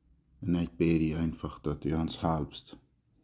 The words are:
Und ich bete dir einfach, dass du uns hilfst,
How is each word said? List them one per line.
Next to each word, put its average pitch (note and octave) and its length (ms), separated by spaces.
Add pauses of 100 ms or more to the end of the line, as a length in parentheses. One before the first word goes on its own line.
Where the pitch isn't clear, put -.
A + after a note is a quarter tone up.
(420)
Und F2 140
ich E2+ 160
bete E2 280
dir D#2+ 200
einfach, D#2+ 400
dass D2 200
du D#2 160
uns D#2+ 240
hilfst, D#2+ 580 (460)